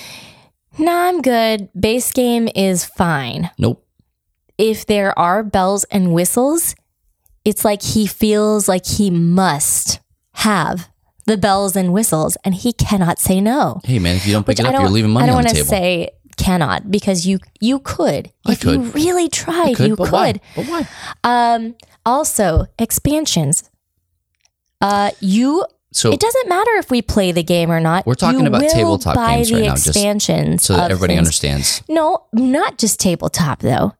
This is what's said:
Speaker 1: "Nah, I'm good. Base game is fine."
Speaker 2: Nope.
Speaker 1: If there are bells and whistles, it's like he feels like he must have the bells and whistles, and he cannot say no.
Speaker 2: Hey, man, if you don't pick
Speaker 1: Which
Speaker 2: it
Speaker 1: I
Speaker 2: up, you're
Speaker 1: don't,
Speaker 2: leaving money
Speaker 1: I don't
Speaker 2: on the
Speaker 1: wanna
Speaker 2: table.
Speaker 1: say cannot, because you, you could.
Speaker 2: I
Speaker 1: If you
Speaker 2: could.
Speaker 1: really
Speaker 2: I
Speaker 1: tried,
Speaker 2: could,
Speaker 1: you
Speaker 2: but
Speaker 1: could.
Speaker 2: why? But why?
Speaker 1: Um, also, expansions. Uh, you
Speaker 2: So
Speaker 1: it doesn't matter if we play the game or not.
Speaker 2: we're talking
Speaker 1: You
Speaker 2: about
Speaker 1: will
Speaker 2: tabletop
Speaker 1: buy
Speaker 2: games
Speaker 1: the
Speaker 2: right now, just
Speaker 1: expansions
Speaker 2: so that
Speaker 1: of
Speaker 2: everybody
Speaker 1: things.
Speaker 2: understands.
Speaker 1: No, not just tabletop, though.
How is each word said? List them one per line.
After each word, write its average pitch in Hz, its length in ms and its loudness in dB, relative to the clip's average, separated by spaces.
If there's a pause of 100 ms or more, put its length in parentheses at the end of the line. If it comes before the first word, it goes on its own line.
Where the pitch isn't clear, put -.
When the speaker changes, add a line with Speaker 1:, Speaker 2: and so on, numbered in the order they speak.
(760)
Speaker 1:
"Nah, 349 300 0
I'm 359 140 -2
good. 226 480 0 (100)
Base 220 320 0
game 233 440 0
is 190 280 0
fine." 160 720 -2
Speaker 2:
Nope. - 280 -2 (720)
Speaker 1:
If 214 280 0
there 202 320 0
are 180 260 2
bells 202 420 0
and 185 280 0
whistles, 247 640 0 (680)
it's 208 180 0
like 208 200 2
he 214 240 0
feels 214 600 2
like 185 180 0
he 202 240 0
must 170 920 0 (360)
have 185 540 -2 (360)
the 214 120 0
bells 196 380 0
and 180 180 0
whistles, 165 500 0
and 190 120 0
he 233 180 -2
cannot 185 460 0
say 190 200 0
no. 214 460 0
Speaker 2:
Hey, 123 140 0
man, 87 160 0
if 92 100 -2
you 101 80 2
don't 104 120 2
pick - 120 0
Speaker 1:
Which - 20 -6
Speaker 2:
it - 60 0
Speaker 1:
I - 40 4
Speaker 2:
up, - 40 0
you're 95 100 2
Speaker 1:
don't, 98 100 2
Speaker 2:
leaving 110 180 2
money 240 120 4
Speaker 1:
I 240 40 4
don't 247 100 4
Speaker 2:
on 240 60 2
the 240 60 2
Speaker 1:
wanna - 60 0
Speaker 2:
table. - 140 0
Speaker 1:
say 180 400 0 (260)
cannot, 170 560 0
because 180 360 -2
you, 190 120 0 (220)
you 262 180 0
could. 269 520 -4 (140)
Speaker 2:
I 208 80 2
Speaker 1:
If - 100 -4
you 208 160 2
Speaker 2:
could. 240 160 -6
Speaker 1:
really 349 300 0
Speaker 2:
I - 40 -4
Speaker 1:
tried, 330 460 -2
Speaker 2:
could, 214 120 2
Speaker 1:
you 220 80 2
Speaker 2:
but 180 100 -2
Speaker 1:
could. - 60 -2
Speaker 2:
why? 247 220 0 (220)
But 175 100 -6
why? 311 220 -6 (360)
Speaker 1:
Um, 233 520 0 (300)
also, 220 600 0 (140)
expansions. 233 880 -2 (1120)
Uh, 202 300 0 (100)
you 240 420 2 (300)
Speaker 2:
So - 180 0
Speaker 1:
it - 80 0
doesn't 480 300 0
matter 403 240 0
if 381 180 -2
we 240 120 0
play 185 280 0
the 170 120 0
game 170 280 0
or 165 80 0
not. 165 260 0
Speaker 2:
we're 123 100 0
talking 262 260 2
Speaker 1:
You 247 60 4
Speaker 2:
about 240 160 2
Speaker 1:
will 302 60 2
Speaker 2:
tabletop 320 460 2
Speaker 1:
buy 233 220 2
Speaker 2:
games 233 120 0
Speaker 1:
the 233 60 2
Speaker 2:
right 226 120 2
now, - 80 0
just - 120 0
Speaker 1:
expansions 170 760 0
Speaker 2:
so 98 120 0
that 87 100 2
Speaker 1:
of 98 60 0
Speaker 2:
everybody 90 220 0
Speaker 1:
things. 90 60 2
Speaker 2:
understands. 71 680 -2
Speaker 1:
No, 320 460 0
not 262 460 0
just 208 200 -2
tabletop, 160 600 -2
though. - 400 0